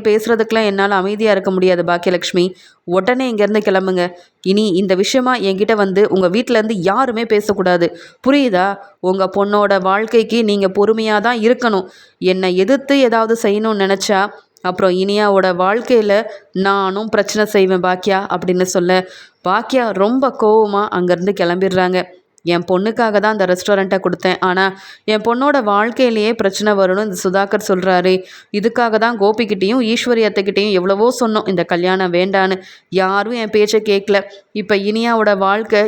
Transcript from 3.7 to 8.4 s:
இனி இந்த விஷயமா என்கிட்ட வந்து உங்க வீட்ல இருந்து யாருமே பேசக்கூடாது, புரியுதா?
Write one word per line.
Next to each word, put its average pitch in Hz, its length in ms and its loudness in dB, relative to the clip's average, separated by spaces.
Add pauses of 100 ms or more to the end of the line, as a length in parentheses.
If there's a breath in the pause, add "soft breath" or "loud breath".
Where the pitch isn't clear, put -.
இனி 208 140 2 (160)
இந்த 190 140 0
விஷயமா 254 380 0 (160)
என்கிட்ட 202 260 0
வந்து 196 340 0
உங்க 185 260 0
வீட்ல 247 240 0
இருந்து 214 180 -2 (120)
யாருமே 233 360 -2
பேசக்கூடாது, 185 640 0 (340 loud breath)
புரியுதா? 240 440 2 (420 loud breath)